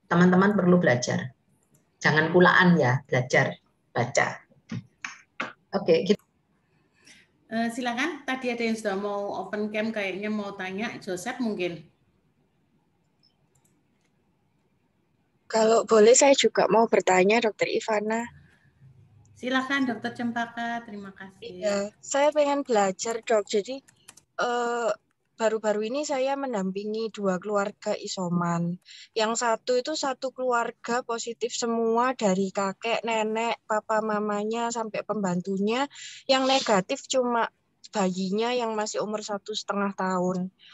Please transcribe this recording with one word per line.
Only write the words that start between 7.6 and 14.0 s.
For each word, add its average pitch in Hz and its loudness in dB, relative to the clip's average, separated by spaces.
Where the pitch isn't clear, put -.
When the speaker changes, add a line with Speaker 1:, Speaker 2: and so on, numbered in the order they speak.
Speaker 2:
silakan, 247 -4
tadi 254 -4
ada 233 -4
yang 226 0
sudah 202 -4
mau 202 -6
open 208 -6
cam, 220 -4
kayaknya 202 -6
mau 202 -8
tanya, 190 -8
Joseph 208 -8
mungkin. 180 -6